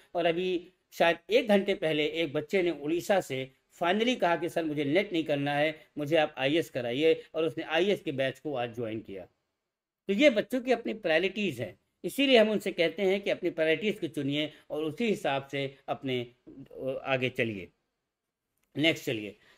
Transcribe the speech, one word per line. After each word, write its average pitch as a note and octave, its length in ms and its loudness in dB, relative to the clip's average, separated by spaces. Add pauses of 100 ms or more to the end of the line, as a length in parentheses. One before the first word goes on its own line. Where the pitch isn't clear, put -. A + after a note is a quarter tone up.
(160)
और E3+ 100 2
अभी F3 480 0 (180)
शायद E3+ 260 4 (120)
एक F#3+ 180 4
घंटे G3 280 4
पहले D3+ 300 0
एक D#3 280 -2
बच्चे D3+ 280 0
ने F3 100 2
उड़ीसा E3 500 0
से C3 300 -6 (320)
finally A3 360 2
कहा E3+ 160 2
कि E3 140 -2
"सर, E3+ 160 -2
मुझे D3+ 180 -2
नेट F3+ 300 0
नहीं E3 100 0
करना C#3+ 300 -2
है, D3+ 260 0 (180)
मुझे D3+ 200 0
आप D3+ 200 2
आईएएस D3 320 0
कराइए", C3+ 540 0 (100)
और D#3+ 100 -2
उसने D#3+ 200 -4
आईएएस E3+ 380 0
के D#3+ 100 -6
बैच C3+ 280 -4
को D3 160 -6
आज A#2+ 200 -4
ज्वाइन A2 240 -6
किया। F#2+ 260 -14 (840)
तो G3 60 0
ये C#4 160 6
बच्चों A#3+ 320 0
की B3 100 -2
अपनी A3+ 220 0
प्रायोरिटीज F3+ 680 0
हैं, G2 180 -10 (240)
इसीलिए C4 340 4
हम G#3+ 120 8
उनसे G3+ 220 -2
कहते E3 320 0
हैं G3 180 2
कि G3 80 -4
अपनी E3+ 200 -2
प्रायोरिटीज D#3+ 500 0
को E3+ 80 -4
चुनिए D3 440 -4 (180)
और D3+ 140 -6
उसी D#3+ 220 -4
हिसाब C#3+ 420 0
से C#3 280 -6 (120)
अपने, B2+ 460 -4 (480)
अ, C3+ 220 -6
आगे B2+ 260 0
चलिए। G#2+ 420 -4 (1040)
नेक्स्ट D#3 280 0
चलिए, G#2 320 -6 (200)